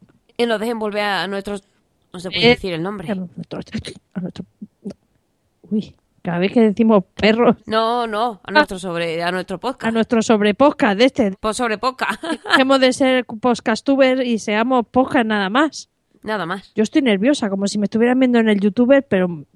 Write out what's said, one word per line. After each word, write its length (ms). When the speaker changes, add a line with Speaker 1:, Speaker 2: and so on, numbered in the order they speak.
Speaker 1:
Y 100
nos 140
dejen 180
volver 240
a 240
nuestros... 360
No 80
se 100
puede 140
Speaker 2:
Eh, 60
Speaker 1:
decir 240
el 80
nombre. 280
Speaker 2:
a 40
nuestro, 460
a 80
nuestro, 240
no. 80
Uy, 240
cada 180
vez 140
que 80
decimos 440
perros. 500
Speaker 1:
No, 420
no, 260
a 120
Speaker 2:
Ah. 80
Speaker 1:
nuestro 260
sobre... 440
a 100
nuestro 260
podcast. 260
Speaker 2:
A 80
nuestro 280
sobre 320
podcast 460
de 80
este. 340
Speaker 1:
Pues 160
sobre 220
podcast. 440
<laughs> 280
Speaker 2:
Dejemos 300
de 120
ser 320
podcastuber 1040
y 120
seamos 500
podcast 360
nada 240
más. 400
Speaker 1:
Nada 240
más. 280
Speaker 2:
Yo 80
estoy 200
nerviosa, 480
como 160
si 120
me 60
estuvieran 340
viendo 200
en 100
el 100
youtuber, 480
pero 380